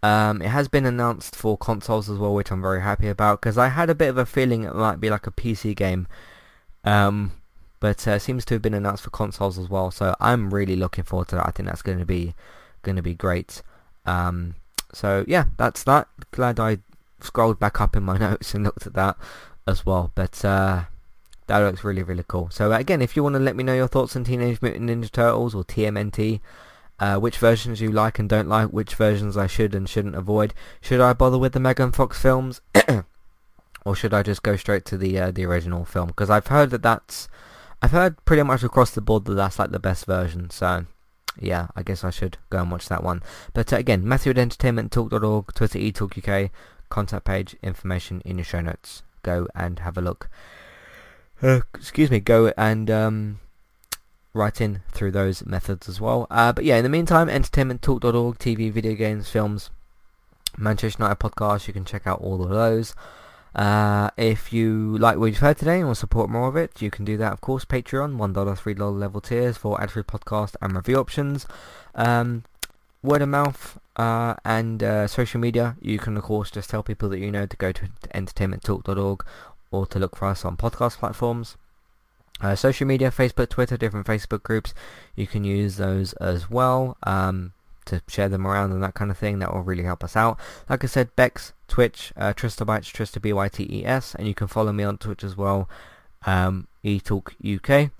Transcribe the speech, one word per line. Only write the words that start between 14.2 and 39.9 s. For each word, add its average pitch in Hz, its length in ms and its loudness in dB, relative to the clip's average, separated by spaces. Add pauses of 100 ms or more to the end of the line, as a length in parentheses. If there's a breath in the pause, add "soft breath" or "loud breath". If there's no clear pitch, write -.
so 98 360 0
yeah, 165 160 4 (120)
that's - 280 -2
that. 139 240 4 (240)
Glad 123 260 0
I 110 200 2 (420)
scrolled 113 400 2
back 104 200 2
up 101 140 4
in 104 80 4
my 95 160 0
<laughs> 104 80 2
notes - 280 -4
and 104 100 0
looked - 240 -4
at - 60 -16
that 95 220 2 (520 loud breath)
as - 180 2
well. 90 300 2
But, - 280 -2
uh, 95 420 2 (600)
that 104 120 2
looks 101 260 2
really, 98 180 -2
really 87 240 -4
cool. 90 240 -4
So, 107 220 2
uh, 113 40 4
again, 143 240 2
if 123 140 0
you 151 80 2
wanna 143 160 2
let 135 160 2
me 123 80 -4
know 131 140 2
your 127 100 2
thoughts 127 300 0
on 123 80 -4
Teenage 120 360 0
Mutant 117 300 -2
Ninja 117 220 -4
Turtles 117 420 2
or 98 80 -2
T 107 240 -2
M 107 100 -2
N 104 140 -4
T, 107 300 0 (600 loud breath)
uh, 101 160 2
which 107 220 0
versions 113 420 4
you 110 100 0
like 107 300 2
and 104 80 0
don't 107 200 2
like, 110 200 4
which - 260 -4
versions 104 420 2
I 98 120 0
should 101 260 2
and 95 140 -2
shouldn't 101 260 -2
avoid, 104 400 0 (260 loud breath)
should 127 200 2
I 123 140 8
bother 127 240 6
with 131 140 2
the - 60 2
Megan 131 320 4
Fox - 300 2
films, 131 400 4 (140)
<clears throat> - 1120 2
or 98 120 0
should 107 180 -2
I 104 80 4
just 98 220 -2
go 107 100 4
straight 101 300 0
to - 120 -6
the, 95 220 0
uh, 92 140 0
the 92 120 -4
original 87 400 -2
film? 87 260 -2
'Cause 101 200 0
I've 107 160 4
heard 143 240 6
that 120 120 -2
that's, - 460 0 (520 loud breath)
I've - 100 6
heard 175 340 4
pretty 147 200 8
much 131 180 2
across 123 300 4
the - 80 -4
board 107 240 2
that 101 100 -2
that's, 98 240 0
like, 101 140 0
the 92 80 -4
best 92 260 -2